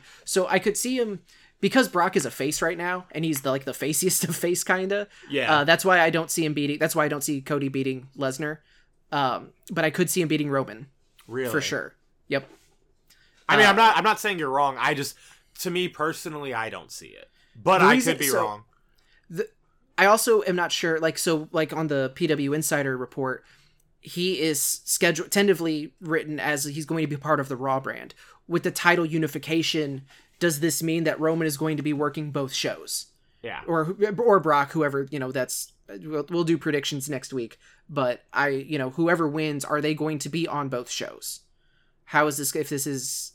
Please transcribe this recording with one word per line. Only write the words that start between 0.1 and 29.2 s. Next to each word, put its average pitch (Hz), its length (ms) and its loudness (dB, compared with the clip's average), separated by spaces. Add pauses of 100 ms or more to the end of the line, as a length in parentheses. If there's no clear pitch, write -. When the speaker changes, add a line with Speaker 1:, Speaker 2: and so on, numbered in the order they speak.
Speaker 1:
So 185 220 2
I 190 100 2
could 208 180 0
see 254 220 -2
him, 214 220 -2 (420)
because 208 260 4
Brock 180 280 0
is 165 100 2
a 113 60 -6
face 147 320 -4
right 170 140 0
now, 180 340 -4
and 156 120 -4
he's 151 180 0
the, 139 100 0
like, 135 140 -2
the 131 100 -6
faciest 160 480 0
<laughs> 170 40 0
of 170 80 -2
face, 175 280 0
kinda. 196 440 -2 (220)
Speaker 2:
Yeah. 139 280 4
Speaker 1:
Uh, 143 80 4
that's 165 200 6
why 185 140 6
I 165 100 6
don't 160 220 0
see 170 120 0
him 151 120 0
beating, 147 240 -2
that's 156 160 0
why 151 100 4
I 147 40 0
don't 147 140 -6
see 143 180 -2
Cody 139 280 -2
beating 131 380 -4 (100)
Lesnar. 143 420 -4 (520)
Um, 127 380 -2 (200)
but 160 160 -2
I 156 60 2
could 170 180 0
see 180 120 0
him 160 60 0
beating 151 220 0
Roman. 127 380 -4 (400)
Speaker 2:
Really? 123 240 -4
Speaker 1:
For 147 100 0
sure. 127 320 -6 (340)
Yep. 135 220 -4 (1000)
Speaker 2:
I 190 80 4
mean, 214 120 10
Speaker 1:
Uh, - 20 10
Speaker 2:
I'm 190 60 8
not, 220 220 8
I'm 170 60 2
not 214 160 2
saying 202 200 -2
you're 147 100 -2
wrong. 135 300 2
I 143 160 2
just, 139 200 -6 (440)
to 185 100 -4
me 180 180 -2
personally, 151 680 -6
I 113 160 -4
don't 85 200 -14
see - 180 -16
it. 50 200 -20 (260)
But 170 240 4
Speaker 1:
the 175 60 8
Speaker 2:
I - 80 8
Speaker 1:
reason, 233 200 2
Speaker 2:
could 135 60 -6
be 143 80 0
Speaker 1:
so, 127 140 2
Speaker 2:
wrong. 107 220 -6 (640)
Speaker 1:
the, 165 180 -6 (480)
I 185 100 6
also 220 380 6
am 185 120 0
not 170 160 0
sure, 165 280 0
like, 160 180 0
so, 156 340 0
like, 160 200 0
on 160 160 -2
the 135 280 0
P 175 120 -2
W 139 260 0
Insider 143 440 0
report, 131 460 -6 (560)
he 180 400 -4
is 156 460 0
scheduled, 170 460 0
tentatively 165 680 2
written 151 400 -2
as 147 260 -2
he's 147 200 -8
going 160 180 -2
to 147 40 -2
be 143 100 -4
part 147 220 0
of 135 100 -4
the 131 80 -6
Raw 135 220 0
brand. - 340 -10 (340)
With 170 140 0
the 185 100 0
title 175 340 4
unification, 156 1000 -2 (360)